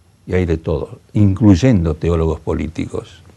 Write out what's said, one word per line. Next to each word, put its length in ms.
Y 80
hay 120
de 120
todo, 420
incluyendo 800
teólogos 460
políticos 840